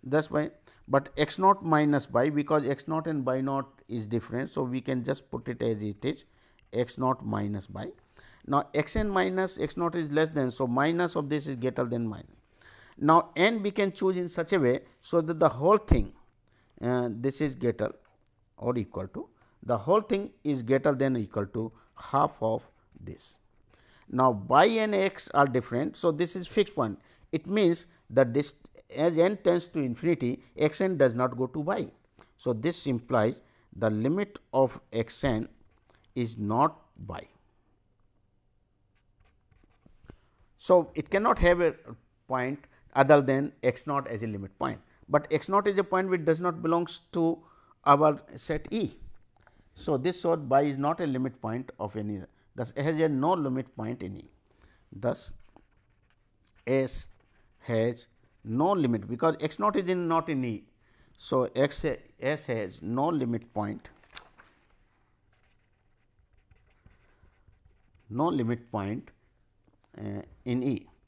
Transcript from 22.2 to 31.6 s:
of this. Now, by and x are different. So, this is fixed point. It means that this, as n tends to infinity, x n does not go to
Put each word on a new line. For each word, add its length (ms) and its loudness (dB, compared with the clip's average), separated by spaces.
of 260 -2
this. 380 -18
Now, 240 4
by 340 6
and 280 0
x 400 -2
are 120 6
different. 500 -2
So, 140 0
this 260 -2
is 100 -8
fixed 280 0
point. 240 -2
It 140 -4
means 400 2
that 240 4
this, 200 -2
as 240 2
n 240 4
tends 260 2
to 120 -4
infinity, 640 -2
x 240 0
n 160 0
does 180 4
not 220 0
go 100 -2
to 140 -6